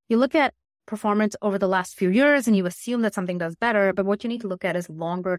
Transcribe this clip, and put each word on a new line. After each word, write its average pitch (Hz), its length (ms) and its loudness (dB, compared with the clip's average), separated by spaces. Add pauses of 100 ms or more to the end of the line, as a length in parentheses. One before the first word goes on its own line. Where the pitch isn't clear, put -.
You 226 80 2
look 262 180 2
at 285 200 2 (320)
performance 208 560 0
over 202 160 0
the 190 100 2
last 185 280 -2
few 185 120 0
years 277 380 4
and 220 100 4
you 185 100 0
assume 233 360 -4
that 214 120 0
something 180 240 -4
does 165 180 -6
better, 208 360 2
but 190 140 -2
what 202 180 0
you 233 40 -4
need 233 120 -6
to 220 80 -8
look 185 160 -6
at 175 120 -2
is 175 120 -4
longer 175 500 -4